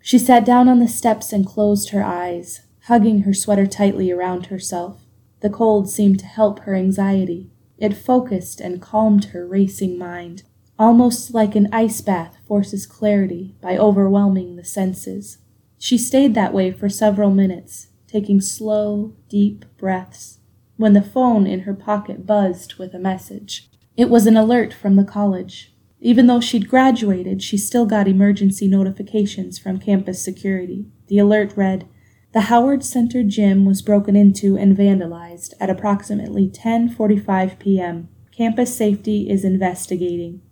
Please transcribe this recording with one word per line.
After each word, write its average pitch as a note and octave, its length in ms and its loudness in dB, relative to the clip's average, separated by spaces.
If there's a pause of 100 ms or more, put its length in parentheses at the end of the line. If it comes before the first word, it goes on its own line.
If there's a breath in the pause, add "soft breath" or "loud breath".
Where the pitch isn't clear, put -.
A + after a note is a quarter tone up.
She - 160 2
sat A#3+ 260 6
down B3 240 6
on B3 120 6
the A#3 80 2
steps A3+ 440 -4
and G3 140 -2
closed G#3 460 -2
her G3+ 120 -2
eyes, F3 580 -8 (240)
hugging G#3+ 360 2
her G3+ 120 0
sweater G3 340 0
tightly G3 440 -2
around F3+ 360 -6
herself. F#3 580 -10 (360)
The G#3 100 -2
cold G#3 380 0
seemed G3 300 2
to - 60 -14
help G#3 360 -2
her G3 120 -6
anxiety. F#3+ 760 -2 (260)
It G#3 160 -2
focused B3 680 -2
and F3+ 220 -10
calmed G#3+ 440 2
her F3 220 -14
racing F#3+ 500 -2
mind, F3 440 -14 (380)
almost A#3 540 2
like G#3+ 220 0
an G#3 160 2
ice A3+ 300 -2
bath E3+ 360 -6 (100)
forces G3+ 400 -4
clarity F#3+ 760 -4
by F#3 160 -4
overwhelming G3 760 2
the F3 100 -20
senses. F#3+ 720 -8 (400)
She - 200 -2
stayed C4 360 2
that G3+ 200 0
way F#3+ 180 0
for G3+ 180 -6
several G#3 400 2
minutes, F#3+ 580 -2 (200)
taking G3+ 340 0
slow, G#3+ 720 -4 (160)
deep G3+ 360 -2 (120)
breaths, - 640 -8 (380)
when A3 160 4
the G3+ 80 6
phone A3+ 440 2
in F#3 160 -6
her G3 120 -8
pocket - 520 -6
buzzed G3 500 -2
with F#3 180 -14
a F3+ 60 -14
message. F#3+ 680 -10 (260)
It A#3 140 2
was A#3 160 6
an A3 120 6
alert A3 360 2
from G3 220 0
the G3 80 4
college. G3 680 -6 (260)
Even A#3+ 280 4
though A#3+ 120 4
she'd A#3 300 -4
graduated, G3+ 720 0
she G#3 140 -4
still A#3 280 0
got G3+ 220 0
emergency G3 600 2
notifications G3 920 -2
from F#3+ 180 -8
campus F#3+ 460 -4
security. F#3+ 640 -8 (200)
The G3 120 2
alert G#3 360 2
read, F#3+ 300 -2 (460 soft breath)
"The A3 100 0
Howard B3 420 2
Center A#3+ 400 -2
gym G3 420 2
was G3 180 0
broken G3+ 320 2
into G3 420 4
and G3 180 4
vandalized F3 840 -2
at F#3+ 100 -4
approximately G3+ 800 -2
ten A#3 400 -2
forty-five G3+ 680 -2
P G3 200 0
M. E3+ 300 -8 (220)
Campus A#3 440 -2
safety G#3 540 -2
is G3 160 0
investigating. F3+ 960 -4 (100)